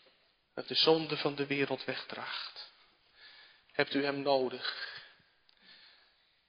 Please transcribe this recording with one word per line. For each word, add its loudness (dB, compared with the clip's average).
dat -10
de -6
zonde 4
van -2
de -2
wereld 0
wegdraagt. -8
Hebt 2
u 2
hem -2
nodig? 0